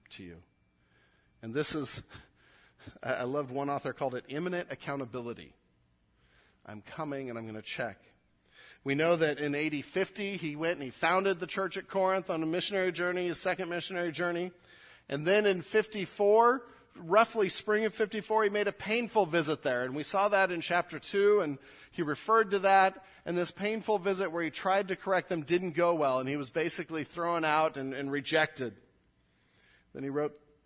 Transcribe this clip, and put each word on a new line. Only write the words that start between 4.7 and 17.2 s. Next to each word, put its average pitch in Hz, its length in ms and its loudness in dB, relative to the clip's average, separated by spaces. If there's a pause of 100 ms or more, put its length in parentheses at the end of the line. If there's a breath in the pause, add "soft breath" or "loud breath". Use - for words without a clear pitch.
accountability. 120 840 -10 (1120 soft breath)
I'm 107 160 -14
coming 139 480 -8
and 117 80 -8
I'm 113 80 -10
gonna 110 160 -10
check. 107 360 -6 (880 loud breath)
We 139 100 0
know 165 220 4
that 151 220 2
in 147 140 -2
A 151 140 0
D 147 140 -4
fifty, 196 560 -4
he 151 180 -6
went 165 200 -2
and 143 80 -10
he 127 60 -8
founded 180 520 2
the 180 40 -8
church 190 300 -4
at 190 140 -10
Corinth 190 400 0
on 160 140 -2
a - 20 -2
missionary 185 480 0
journey, 180 340 -2
his 165 100 -4
second 180 320 -2
missionary 175 440 -4
journey. 175 380 -2 (580 loud breath)
And 147 180 -2
then 208 180 4
in 185 160 2
fifty-four, 214 1000 4 (340 loud breath)
roughly 196 540 4